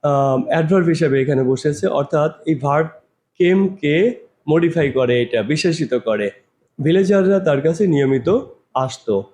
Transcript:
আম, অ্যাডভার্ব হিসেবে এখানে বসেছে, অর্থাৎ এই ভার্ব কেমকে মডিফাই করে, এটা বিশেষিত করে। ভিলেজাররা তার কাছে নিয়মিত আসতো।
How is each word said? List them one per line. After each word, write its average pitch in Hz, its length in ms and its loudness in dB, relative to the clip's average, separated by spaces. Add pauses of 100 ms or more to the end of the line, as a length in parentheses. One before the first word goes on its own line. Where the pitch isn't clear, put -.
আম, 139 440 0
অ্যাডভার্ব 165 400 2
হিসেবে 156 340 2
এখানে 131 220 0
বসেছে, 131 440 -2
অর্থাৎ 151 440 -2 (140)
এই 160 100 0
ভার্ব 143 320 0 (500)
কেমকে 185 760 0 (360)
মডিফাই 160 420 2
করে, 123 300 0
এটা 117 220 -2
বিশেষিত 151 500 -2
করে। 107 360 -2 (520)
ভিলেজাররা 190 580 2
তার 147 220 0
কাছে 165 260 0
নিয়মিত 139 520 2 (340)
আসতো। 113 500 -4 (100)